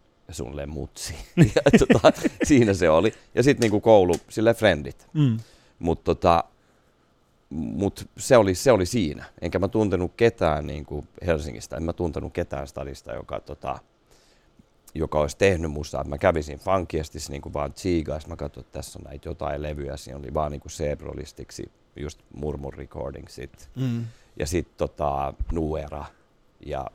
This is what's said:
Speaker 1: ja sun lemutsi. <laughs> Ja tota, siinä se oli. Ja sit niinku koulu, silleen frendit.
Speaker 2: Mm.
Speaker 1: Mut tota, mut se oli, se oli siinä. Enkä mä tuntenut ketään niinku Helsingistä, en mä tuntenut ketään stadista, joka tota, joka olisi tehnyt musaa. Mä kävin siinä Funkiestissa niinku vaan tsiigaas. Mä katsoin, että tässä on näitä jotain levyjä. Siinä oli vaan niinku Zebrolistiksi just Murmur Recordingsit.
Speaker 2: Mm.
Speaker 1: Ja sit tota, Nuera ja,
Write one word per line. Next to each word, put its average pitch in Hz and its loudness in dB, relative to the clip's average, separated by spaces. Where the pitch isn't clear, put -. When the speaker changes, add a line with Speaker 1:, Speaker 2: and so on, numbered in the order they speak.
Speaker 1:
ja 82 -16
sun 65 -10
lemutsi. 71 -10
<laughs> 143 6
Ja 160 6
tota, - 6
siinä 117 6
se 87 4
oli. 87 4
Ja 123 4
sit 135 4
niinku 107 2
koulu, 98 8
silleen 113 2
frendit. 76 0
Speaker 2:
Mm. 135 4
Speaker 1:
Mut 82 -2
tota, 85 4
mut 73 -4
se 127 4
oli, 98 6
se 131 4
oli 95 4
siinä. 90 -4
Enkä 87 -2
mä 95 0
tuntenut 95 0
ketään 80 2
niinku 73 -10
Helsingistä, 73 -4
en 78 -6
mä 82 -2
tuntenut 76 -6
ketään 71 -6
stadista, - -12
joka - -10
tota, 69 -10
joka 76 -2
olisi 73 -2
tehnyt 85 2
musaa. 71 -8
Mä 73 -8
kävin 85 2
siinä 76 -14
Funkiestissa 80 -4
niinku 71 -12
vaan 71 -6
tsiigaas. 78 -4
Mä 82 -12
katsoin, 73 -12
että - -14
tässä - -14
on 69 -16
näitä 69 -14
jotain 73 -6
levyjä. 71 -8
Siinä 65 -14
oli 69 -12
vaan 76 -2
niinku 69 -12
Zebrolistiksi 71 -10
just 76 -12
Murmur 71 -8
Recordingsit. 67 -14
Speaker 2:
Mm. 120 -4
Speaker 1:
Ja - -4
sit 80 -4
tota, 69 -4
Nuera 76 -6
ja, 69 -6